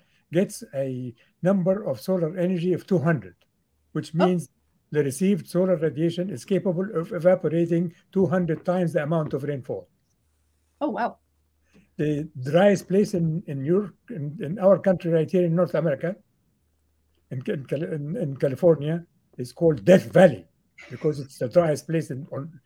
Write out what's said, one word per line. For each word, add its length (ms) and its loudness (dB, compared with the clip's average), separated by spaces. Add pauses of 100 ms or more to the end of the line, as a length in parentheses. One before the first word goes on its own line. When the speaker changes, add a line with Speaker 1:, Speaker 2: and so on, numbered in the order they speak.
(320)
Speaker 1:
gets 300 -2 (100)
a 400 -6 (300)
number 420 2
of 160 -4
solar 380 -2
energy 360 0
of 120 -8
two 140 2
hundred, 340 -2 (560)
which 240 -8
Speaker 2:
Oh. 100 2
Speaker 1:
means 240 0 (440)
the 100 2
received 460 0
solar 280 2
radiation 540 -2
is 140 -10
capable 500 -2
of 180 -4
evaporating 800 2 (200)
two 140 2
hundred 380 -2
times 280 0
the 100 0
amount 320 -2
of 80 -4
rainfall. 460 -8 (920)
Speaker 2:
Oh, 100 -4
wow. 280 -6 (800)
Speaker 1:
The 320 -2 (120)
driest 480 4
place 260 2
in, 320 0
in 180 -6
Europe, 320 0 (140)
in, 300 -10
in 200 -8
our 180 6
country 320 0
right 200 2
here 140 2
in 120 0
North 180 0
America, 420 -2 (1120)
in, 160 -10
in 200 -6
Cal-, 160 -4
in, 340 -6
in 200 -4
California, 680 2 (340)
is 140 -8
called 320 2
Death 280 6
Valley 340 6 (440)
because 300 -4
it's 180 -14
the 100 -4
driest 380 2
place 240 -4
in, 220 -10
on, 340 -12